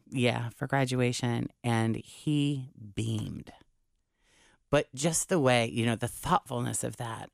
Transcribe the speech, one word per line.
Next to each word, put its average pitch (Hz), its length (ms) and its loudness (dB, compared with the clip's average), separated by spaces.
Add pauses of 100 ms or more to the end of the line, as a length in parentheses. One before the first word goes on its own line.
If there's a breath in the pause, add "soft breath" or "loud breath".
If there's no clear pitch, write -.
yeah, 120 400 0
for - 160 -8
graduation, 127 840 0 (140)
and 113 340 2
he 143 760 -2 (240)
beamed. 110 580 -4 (1160 soft breath)
But 143 240 2
just 160 340 -2
the 185 100 4
way, 123 320 4
you 117 140 2
know, 117 100 2
the 120 120 -2
thoughtfulness 123 760 -2
of 117 140 -6
that. 117 360 -10